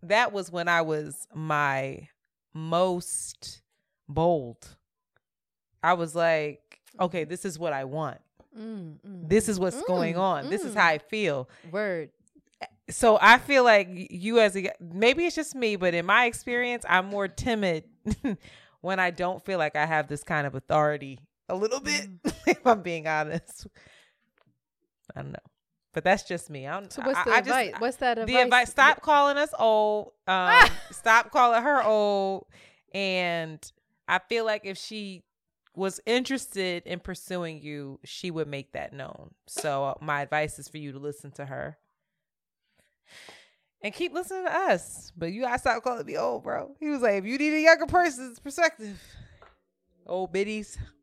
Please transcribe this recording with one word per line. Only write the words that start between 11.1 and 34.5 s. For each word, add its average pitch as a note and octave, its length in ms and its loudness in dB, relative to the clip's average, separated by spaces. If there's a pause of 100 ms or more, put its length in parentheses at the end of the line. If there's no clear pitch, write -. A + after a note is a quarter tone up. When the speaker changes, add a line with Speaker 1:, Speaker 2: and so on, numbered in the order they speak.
Speaker 2:
Word. F#3 380 -6 (800)
Speaker 1:
So A3 320 6
I A3+ 180 10
feel C4+ 240 4
like G#3 240 6
y-, F3+ 240 -12
you A3 280 2
as G#3 160 6
a, G3 140 -4 (100)
maybe A3 460 2
it's F4 100 -2
just D#4 200 -6
me, A#3 200 -2
but F3+ 200 0
in E3+ 100 -2
my A3 200 6
experience, A#3+ 640 -4
I'm F#3 200 4
more G3+ 200 -4
timid F#3+ 580 -2 (460)
<laughs> F#3+ 60 -4 (440)
when F#3+ 180 -4
I F3+ 120 4
don't F3+ 320 -4
feel F#3+ 140 -4
like D3+ 180 0
I D3+ 120 2
have D#3 200 0
this D3 160 -8
kind D3+ 220 -2
of C#3 100 -6
authority C#3+ 640 0 (300)
a F#3 60 -2
little A3 240 -2
bit, C#4 280 -4 (160)
Speaker 2:
Mm. - 180 -2
Speaker 1:
<laughs> - 60 -2
if - 180 2
I'm A3+ 160 4
being E3 260 -6
honest. D#3 600 -6 (1500)
I - 60 -12
don't C#3 100 -12
know. - 80 -12 (540)
But D#3+ 100 -4
that's F#3+ 200 4
just - 260 -8
me. C3+ 180 -14
I'm, F#3 220 -10
Speaker 2:
So - 140 -12
what's F3 160 0
Speaker 1:
I, F3 40 0
Speaker 2:
the - 80 2
Speaker 1:
I A3 100 6
just, B3+ 80 -6
Speaker 2:
advice? B3 320 0
What's B3 160 -4
that B3 200 0
Speaker 1:
the A3+ 60 -6
Speaker 2:
advice? B3 200 4
Speaker 1:
advice, B3 280 4
stop C#4+ 300 6
calling C#4+ 360 4
us D4+ 120 0 (100)
old. G#3+ 600 2
Speaker 2:
<laughs> - 80 -12
Speaker 1:
Um, F#3+ 400 8 (240)
stop A3+ 400 4
calling A#3+ 300 4
her C#4 220 2
old. G3+ 640 2 (480)
And F3 640 -2 (480)
I F3+ 120 2
feel A3+ 260 -4
like G#3+ 200 -2